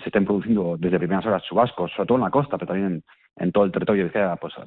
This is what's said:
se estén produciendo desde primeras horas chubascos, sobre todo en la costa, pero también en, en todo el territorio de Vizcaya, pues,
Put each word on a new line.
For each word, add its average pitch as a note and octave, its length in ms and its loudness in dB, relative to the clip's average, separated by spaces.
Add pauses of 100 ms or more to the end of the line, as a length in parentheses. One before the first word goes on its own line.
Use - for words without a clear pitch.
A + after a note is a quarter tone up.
se - 60 -6
estén G2+ 140 2
produciendo G2 540 0
desde F2+ 200 2
primeras F#2+ 280 -2
horas G2 220 0
chubascos, F#2 480 0
sobre G2 100 -2
todo B2 120 4
en A#2 60 2
la F#2 60 0
costa, C#3 260 0
pero F2 120 -6
también F#2 340 -2 (340)
en, - 80 -4
en F2+ 80 2
todo G2+ 120 6
el F#2 80 0
territorio G2 320 2
de E2+ 60 0
Vizcaya, F#2+ 260 0
pues, - 180 -10 (120)